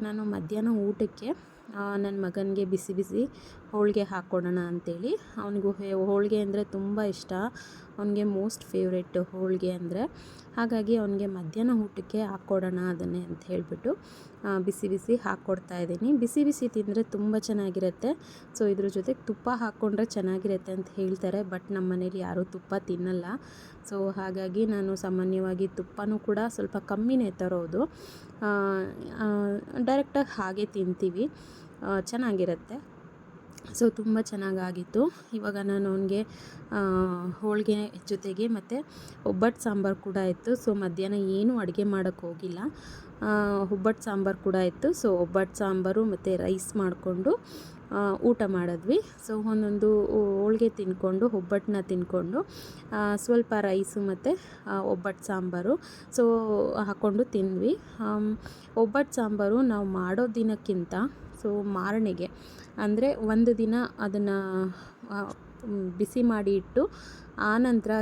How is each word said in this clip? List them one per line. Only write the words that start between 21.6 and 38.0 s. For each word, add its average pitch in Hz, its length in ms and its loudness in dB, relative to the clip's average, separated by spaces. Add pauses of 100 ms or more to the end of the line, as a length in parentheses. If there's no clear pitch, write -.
ನಮ್ಮ 185 200 0
ಮನೇಲಿ 185 260 -2
ಯಾರೂ 180 260 -2
ತುಪ್ಪ 185 340 -8
ತಿನ್ನಲ್ಲ. 180 460 -2 (640)
So 196 240 -2
ಹಾಗಾಗಿ 190 540 -2
ನಾನು 196 300 0
ಸಾಮಾನ್ಯವಾಗಿ 185 720 0
ತುಪ್ಪನೂ 202 500 -4
ಕೂಡ 208 200 -2 (100)
ಸ್ವಲ್ಪ 202 280 -4
ಕಮ್ಮಿನೇ 220 540 2
ತರೋದು. 180 540 0
ಆ, - 640 -8 (720)
ಆ, 220 60 0 (540)
ಡೈರೆಕ್ಟಾಗಿ 269 640 2
ಹಾಗೆ 190 240 -2
ತಿಂತೀವಿ, 190 640 0 (520)
ಆ, 196 180 0
ಚೆನ್ನಾಗಿರುತ್ತೆ. 202 1000 -2 (720)
So 233 180 4
ತುಂಬ 220 300 0
ಚೆನ್ನಾಗಾಗಿತ್ತು. 190 920 0 (200)
ಇವಾಗ 208 300 -4
ನಾನು 196 280 0
ಅವನಿಗೆ, 196 320 0
ಆ, - 540 -10 (640)
ಹೋಳಿಗೆ 208 520 0 (160)